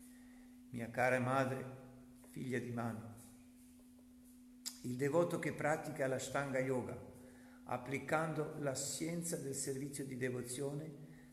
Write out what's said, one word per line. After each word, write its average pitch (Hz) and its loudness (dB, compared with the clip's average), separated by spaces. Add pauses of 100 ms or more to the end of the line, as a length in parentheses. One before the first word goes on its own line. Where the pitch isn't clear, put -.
(720)
Mia 117 -4
cara 127 6
madre, 131 2 (460)
figlia 127 -2
di 120 -2
Manu, 117 -2 (1800)
il 123 -2
devoto 160 6
che 156 0
pratica 151 2
l'Ashtanga 131 2
Yoga, 131 2 (680)
applicando 147 0
la 143 2
scienza 165 -2
del 139 -4
servizio 139 -2
di 131 -4
devozione, 139 -2 (280)